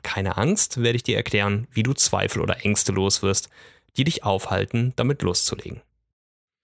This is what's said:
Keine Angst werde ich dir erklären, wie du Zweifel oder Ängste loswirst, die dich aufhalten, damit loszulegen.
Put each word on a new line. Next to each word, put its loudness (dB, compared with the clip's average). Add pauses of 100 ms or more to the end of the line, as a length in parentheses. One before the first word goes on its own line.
Keine -4
Angst 0
werde 2
ich -4
dir 0
erklären, 0
wie 0
du 0
Zweifel 0
oder -2
Ängste 2
loswirst, 0 (480)
die 0
dich 0
aufhalten, 0
damit 0
loszulegen. -2 (840)